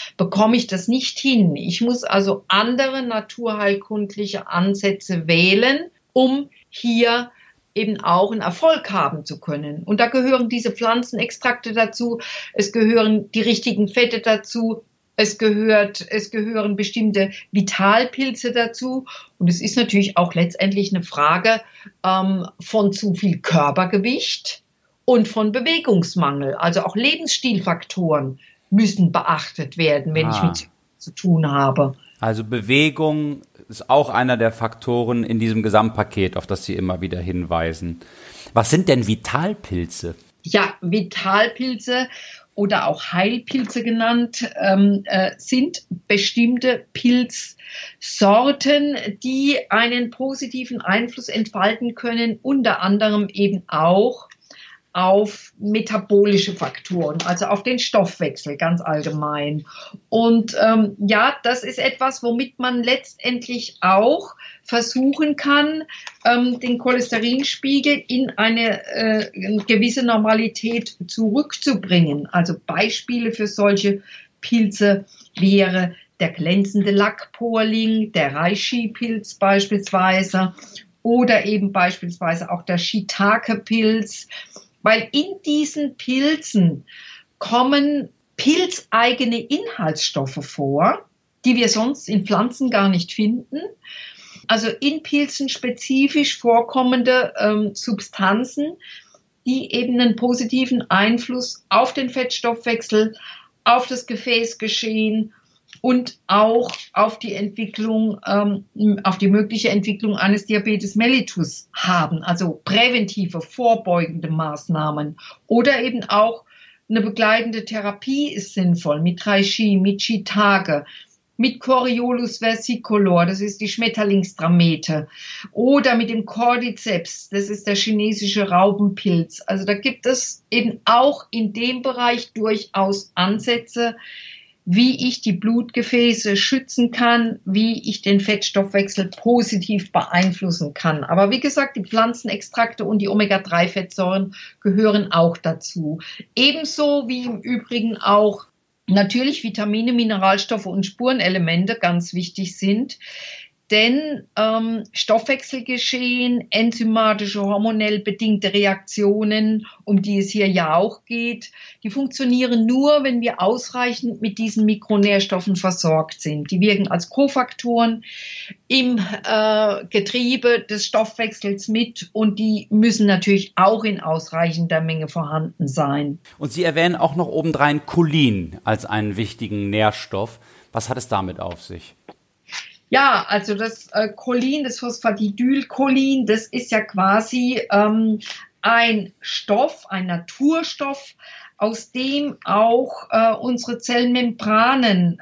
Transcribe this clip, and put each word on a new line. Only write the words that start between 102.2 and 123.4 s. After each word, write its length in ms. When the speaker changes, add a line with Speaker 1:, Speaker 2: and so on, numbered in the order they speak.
Speaker 1:
auf 240
das 180
Gefäßgeschehen 1300
und 460
auch 440
auf 260
die 160
Entwicklung, 920
ähm, 380
auf 140
die 100
mögliche 400
Entwicklung 480
eines 300
Diabetes 500
mellitus 760
haben. 500
Also 420
präventive, 760
vorbeugende 880
Maßnahmen 880
oder 360
eben 220
auch 400
eine 120
begleitende 640
Therapie 680
ist 220
sinnvoll 460
mit 260
Reishi, 500
mit 260
Shiitake, 840
mit 240
Coriolus 800
versicolor, 880
das 140